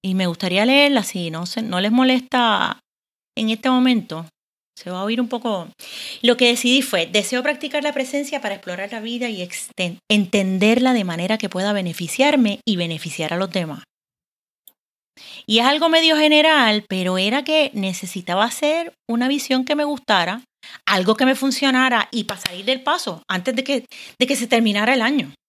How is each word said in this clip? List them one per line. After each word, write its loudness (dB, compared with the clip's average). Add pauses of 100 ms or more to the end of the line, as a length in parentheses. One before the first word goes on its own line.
Y 0
me 0
gustaría 0
leerla, 4
si -6
no -6
se, -6
no -4
les 0
molesta 2 (580)
en -2
este -2
momento. 2 (500)
Se -14
va -8
a -4
oír -2
un -2
poco. -4 (560)
Lo 4
que 4
decidí 4
fue, -2
"Deseo -2
practicar -4
la -2
presencia -4
para -4
explorar -10
la -10
vida -6
y -6
exten-, -8 (120)
entenderla 2
de 0
manera -2
que -6
pueda -2
beneficiarme 0
y 0
beneficiar -6
a -2
los -2
demás". -6 (1600)
Y 4
es 2
algo 2
medio 4
general, 4
pero 0
era 0
que 0
necesitaba -2
hacer -2 (160)
una 0
visión 0
que -2
me 0
gustara, 0 (460)
algo 2
que 2
me 4
funcionara 0
y -4
para -8
salir -10
del -2
paso -4
antes -2
de -2
que, -4 (340)
de 4
que 2
se -4
terminara 2
el 0
año. 0 (160)